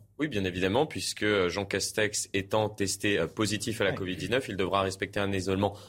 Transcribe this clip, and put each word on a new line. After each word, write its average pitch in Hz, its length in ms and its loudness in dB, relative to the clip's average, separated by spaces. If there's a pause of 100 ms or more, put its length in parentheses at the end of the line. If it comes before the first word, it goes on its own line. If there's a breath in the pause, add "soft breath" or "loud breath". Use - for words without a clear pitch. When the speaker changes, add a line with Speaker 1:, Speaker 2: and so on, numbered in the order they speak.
(180)
Speaker 1:
Oui, 151 80 0
bien 107 160 -2
évidemment, 95 420 2
puisque - 400 -4 (220)
Jean 92 180 -2
Castex 104 680 -2
étant 104 360 2
testé, 101 480 0
euh, 82 80 2
positif 107 560 -2
à 104 40 4
la 95 40 4
Speaker 2:
Ouais. 90 60 0
Speaker 1:
covid 92 220 -4
dix-neuf, 110 320 -2
il 104 60 -6
devra 95 280 2
respecter 95 360 -4
un 98 120 0
isolement, 98 440 0 (140)